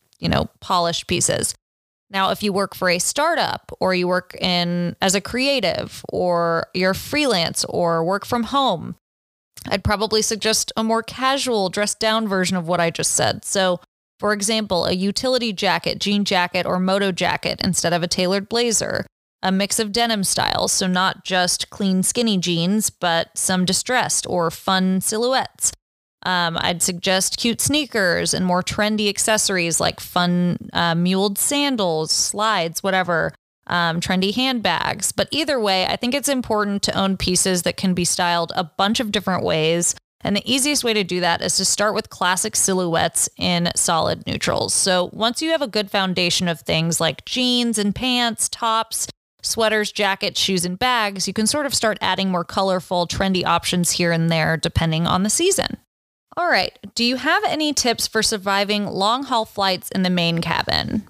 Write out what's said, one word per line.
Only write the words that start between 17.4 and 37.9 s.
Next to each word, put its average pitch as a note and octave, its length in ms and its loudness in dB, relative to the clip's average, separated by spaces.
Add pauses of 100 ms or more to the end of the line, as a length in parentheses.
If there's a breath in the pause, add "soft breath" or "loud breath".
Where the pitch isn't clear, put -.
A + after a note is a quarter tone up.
instead E3+ 300 0
of E3+ 100 0
a F3+ 40 -2
tailored F#3 400 0
blazer, A#3 600 -2 (340)
a F#3+ 100 0
mix G3 280 0
of G#3+ 120 -2
denim A3+ 320 0
styles, - 480 0
so - 140 0
not F#3 400 0
just F3+ 460 0
clean F#3+ 320 0
skinny A3+ 340 2
jeans, F3 540 0
but E3 440 -2
some F#3 300 2
distressed - 600 0
or E3 240 0
fun F#3 500 2
silhouettes. A#3+ 680 -2 (540)
Um, F3 340 0
I'd F3+ 220 0
suggest F#3 560 0
cute A#3 220 0
sneakers G3 760 0
and F#3 120 0
more F3+ 180 2
trendy G#3 460 0
accessories F#3+ 720 0
like - 200 -2
fun, F3 580 0 (140)
uh, E3+ 240 2
muled F#3+ 420 2
sandals, G#3+ 760 0
slides, G3+ 680 0
whatever, F3 520 0 (340)
um, E3+ 320 0
trendy F#3 340 0
handbags. A3+ 800 0
But G3 200 -2
either C#4+ 280 0
way, F#3+ 260 2
I - 120 -2
think B3 180 -2
it's C#4+ 140 -2
important G#3 540 0
to - 140 -2
own G3 200 0
pieces F3+ 460 0
that E3+ 140 -2
can F#3 160 0